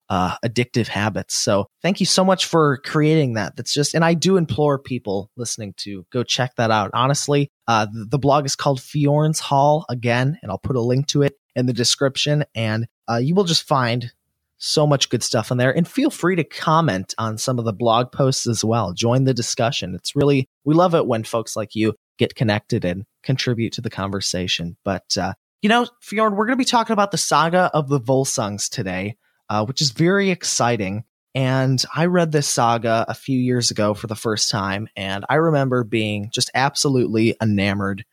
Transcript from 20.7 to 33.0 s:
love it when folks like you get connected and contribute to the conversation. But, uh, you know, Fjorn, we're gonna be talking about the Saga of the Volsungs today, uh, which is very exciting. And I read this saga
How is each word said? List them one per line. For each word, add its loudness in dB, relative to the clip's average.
love 6
it 2
when 0
folks -6
like -8
you 2
get 0
connected 0
and -4
contribute -2
to -10
the -6
conversation. -4
But, -4
uh, -4
you 2
know, 2
Fjorn, -2
we're 0
gonna 0
be 0
talking 2
about 2
the -4
Saga 2
of 0
the 2
Volsungs -2
today, -6
uh, 0
which -4
is 2
very 2
exciting. -2
And 0
I 2
read 2
this 0
saga 2